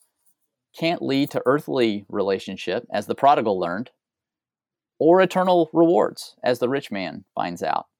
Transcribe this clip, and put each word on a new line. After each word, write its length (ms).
can't 220
lead 300
to 160
earthly 640
relationship, 840
as 140
the 80
prodigal 440
learned, 320
or 240
eternal 500
rewards, 720
as 140
the 100
rich 220
man 340
finds 280
out. 240